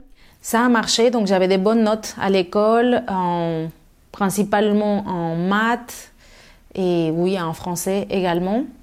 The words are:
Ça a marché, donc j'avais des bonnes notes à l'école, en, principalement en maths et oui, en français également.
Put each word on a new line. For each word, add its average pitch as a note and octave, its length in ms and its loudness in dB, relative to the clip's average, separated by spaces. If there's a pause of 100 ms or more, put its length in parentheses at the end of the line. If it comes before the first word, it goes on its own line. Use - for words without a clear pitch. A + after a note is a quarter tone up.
(400)
Ça A3+ 240 0
a B3+ 40 4
marché, A#3 420 2
donc A3 160 0
j'avais F#3 220 4
des F#3+ 100 4
bonnes A3 240 2
notes G#3+ 340 -2
à - 140 -2
l'école, G#3+ 800 2
en, F3 580 -2 (460)
principalement G#3 920 0
en E3+ 300 -4
maths G#3+ 800 -2 (640)
et F3 360 0
oui, F3+ 280 0
en E3 120 -4
français F#3+ 560 -4
également. F#3 540 0 (200)